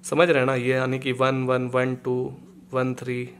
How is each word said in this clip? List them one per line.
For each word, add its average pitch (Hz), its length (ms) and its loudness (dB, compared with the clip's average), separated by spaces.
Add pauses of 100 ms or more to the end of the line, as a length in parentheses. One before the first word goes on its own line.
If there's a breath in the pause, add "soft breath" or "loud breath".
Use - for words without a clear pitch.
समझ 165 240 4
रहे 143 100 4
हैं 127 80 2
ना। 135 100 2
ये 123 120 0
यानी 131 300 0
कि 131 160 -2
वन, 131 300 0
वन, 127 240 0
वन, 127 280 0
टू, 127 200 -4 (560)
वन 127 220 0
थ्री 123 340 -6 (120)